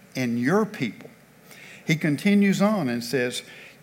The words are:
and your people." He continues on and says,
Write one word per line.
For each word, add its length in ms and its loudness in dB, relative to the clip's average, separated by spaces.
and 240 -2
your 260 2
people." 440 -8
He 140 0
continues 640 2
on 260 2
and 160 -4
says, 400 -2